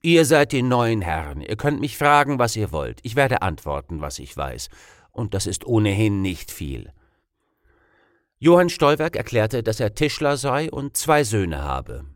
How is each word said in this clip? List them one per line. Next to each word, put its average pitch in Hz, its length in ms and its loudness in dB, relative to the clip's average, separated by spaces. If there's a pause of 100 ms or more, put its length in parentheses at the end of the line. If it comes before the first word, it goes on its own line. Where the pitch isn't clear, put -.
Ihr 165 240 6
seid 147 260 4
die 127 120 0
neuen 120 380 2
Herren, 78 400 -6
ihr - 160 -8
könnt 147 220 -2
mich - 180 -6
fragen, 147 420 4
was 117 160 2
ihr 107 160 -4
wollt. 71 320 -6
Ich 113 120 -10
werde 131 260 2
antworten, 76 600 -6
was 71 180 -10
ich 67 160 -18
weiß. 65 340 -10 (420)
Und 110 220 -6
das 98 140 -2
ist - 180 -6
ohnehin 104 560 2
nicht 92 300 -6
viel.“ 67 400 -10 (1500)
Johann 175 300 6
Stollwerk 156 460 0
erklärte, 113 480 0
dass 110 160 -2
er 107 160 -2
Tischler 143 420 0
sei 139 340 -2
und 139 260 -8
zwei 151 260 2
Söhne 95 400 -2
habe. 67 420 -8 (100)